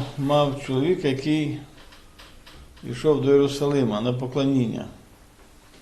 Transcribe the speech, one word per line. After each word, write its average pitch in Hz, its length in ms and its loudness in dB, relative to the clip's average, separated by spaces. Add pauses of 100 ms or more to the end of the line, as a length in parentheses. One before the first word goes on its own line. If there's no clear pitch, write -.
(180)
мав 143 480 0
чоловік, 147 380 0
який 143 540 0 (1300)
йшов 135 320 2
до 131 100 4
Єрусалима 139 680 2
на 123 120 -2
поклоніння. 127 760 -2 (960)